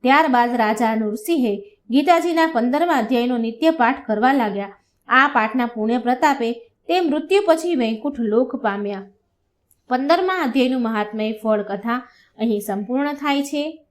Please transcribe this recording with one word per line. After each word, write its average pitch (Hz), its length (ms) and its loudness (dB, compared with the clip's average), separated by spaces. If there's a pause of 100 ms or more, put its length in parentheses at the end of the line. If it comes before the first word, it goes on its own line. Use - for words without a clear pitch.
ત્યારબાદ 247 540 2
રાજા 220 400 0
નૃસિંહે 220 680 -2 (260)
ગીતાજીના 320 580 2
પંદરમા 294 460 0
અધ્યાયનો 247 440 0
નિત્ય 226 320 0
પાઠ 277 360 0
કરવા 226 280 2
લાગ્યા. 202 400 -2 (340)
આ 262 200 4
પાઠના 254 380 0
પુણ્ય 233 320 -2
પ્રતાપે 247 540 0 (360)
તે 359 140 2
મૃત્યુ 311 440 0
પછી 330 300 2
વૈકુંઠ 226 440 -2
લોક 240 360 0
પામ્યા. 202 540 -6 (800)
પંદરમા 339 540 0
અધ્યાયનું 254 380 0
મહાત્મય 214 500 -2
ફળ 214 300 -2
કથા 214 460 -6 (300)
અહીં 214 220 0
સંપૂર્ણ 240 540 -4
થાય 277 280 -2
છે. 294 500 -6